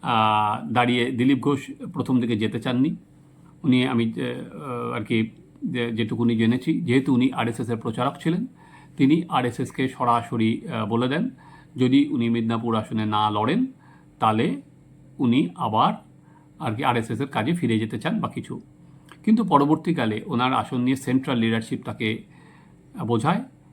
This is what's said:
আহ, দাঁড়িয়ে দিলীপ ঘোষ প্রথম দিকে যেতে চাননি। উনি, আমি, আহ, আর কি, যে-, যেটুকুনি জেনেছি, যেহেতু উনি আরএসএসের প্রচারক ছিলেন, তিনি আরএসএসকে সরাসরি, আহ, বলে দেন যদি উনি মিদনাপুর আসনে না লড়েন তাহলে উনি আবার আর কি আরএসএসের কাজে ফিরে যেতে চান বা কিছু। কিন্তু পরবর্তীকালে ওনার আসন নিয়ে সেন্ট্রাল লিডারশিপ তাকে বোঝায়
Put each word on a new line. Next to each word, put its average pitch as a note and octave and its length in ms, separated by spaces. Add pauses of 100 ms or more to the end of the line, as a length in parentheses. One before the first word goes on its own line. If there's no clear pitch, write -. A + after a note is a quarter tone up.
আহ, A2 680
দাঁড়িয়ে B2 400
দিলীপ B2+ 280
ঘোষ C3+ 300 (220)
প্রথম B2 280
দিকে A#2 160
যেতে A2 240
চাননি। C3 360 (680)
উনি, B2+ 240
আমি, A#2 300
আহ, B2 760
আর A2+ 120
কি, A2 260 (340)
যে-, A#2+ 280
যেটুকুনি A#2 440
জেনেছি, B2 440
যেহেতু C3 340
উনি B2+ 180
আরএসএসের A#2 440
প্রচারক A#2+ 460
ছিলেন, F#3+ 240 (500)
তিনি D#3 320
আরএসএসকে B2+ 600
সরাসরি, A#2 800
আহ, A2 180
বলে A#2 220
দেন F#3 220 (460)
যদি B2+ 320
উনি A#2+ 200
মিদনাপুর A2+ 480
আসনে A2 300
না G#2+ 240
লড়েন C3 360 (540)
তাহলে A#2 420 (560)
উনি C3+ 360
আবার A#2+ 400 (640)
আর A2+ 160
কি C3+ 100
আরএসএসের A#2 420
কাজে C3 280
ফিরে A#2 240
যেতে A2 200
চান F3+ 220
বা A2+ 80
কিছু। - 320 (640)
কিন্তু A3 200
পরবর্তীকালে C#3+ 840
ওনার B2+ 260
আসন B2 280
নিয়ে B2+ 160
সেন্ট্রাল C3 420
লিডারশিপ A2+ 460
তাকে A2 400 (840)
বোঝায় C#3+ 380 (280)